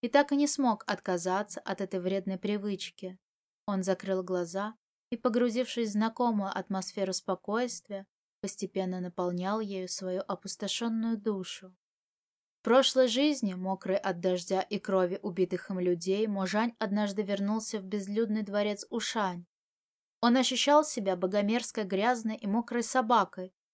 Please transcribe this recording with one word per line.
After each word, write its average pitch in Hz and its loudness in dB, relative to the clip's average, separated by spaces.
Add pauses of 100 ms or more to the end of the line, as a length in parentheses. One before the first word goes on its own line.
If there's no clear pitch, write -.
и 240 -2
так 285 6
и 285 4
не 285 6
смог 247 2
отказаться 185 -2
от - -4
этой 190 -4
вредной 185 -2
привычки. 196 -4 (480)
Он 190 -2
закрыл 185 0
глаза 180 -2 (360)
и, 247 -2
погрузившись 240 0
в - -4
знакомую 214 0
атмосферу 190 -4
спокойствия, 202 -4 (340)
постепенно 185 -4
наполнял 180 -2
ею 196 -6
свою 185 -4
опустошенную 226 -4
душу. 190 -6 (880)
Прошлой 254 6
жизни, 254 2
мокрый 185 -2
от 190 -4
дождя 185 0
и - -6
крови 190 0
убитых 180 -2
им 185 -4
людей, 180 0
Можань 208 0
однажды 208 0
вернулся 202 -2
в 190 -8
безлюдный 208 -2
дворец 208 -2
Ушань. 196 -2 (760)
Он 240 6
ощущал 262 6
себя 190 0
богомерзкой, 202 0
грязной 220 0
и - -12
мокрой 233 0
собакой, 220 2 (200)